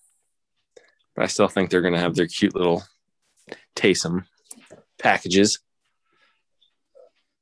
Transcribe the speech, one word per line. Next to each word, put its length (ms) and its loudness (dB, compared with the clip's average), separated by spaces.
But 80 -2
I 40 -2
still 200 0
think 220 -2
they're 120 2
gonna 180 0
have 160 -2
their 120 0
cute 280 -2
little 280 0
Taysom 500 0
packages. 640 0